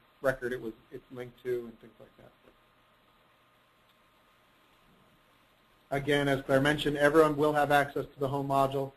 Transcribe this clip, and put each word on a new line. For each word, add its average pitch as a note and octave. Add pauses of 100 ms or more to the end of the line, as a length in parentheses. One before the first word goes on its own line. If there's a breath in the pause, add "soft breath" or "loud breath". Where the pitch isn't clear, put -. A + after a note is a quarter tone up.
(220)
record C3
it B2
was, A2+ (180)
it's B2+
linked B2
to B2+
and A#2
things A2+
like -
that. - (3500)
Again, C#3+
as C#3
Claire C3+
mentioned, D3
everyone D3+
will D3+
have D3
access C#3
to -
the C3+
home C#3
module, C3+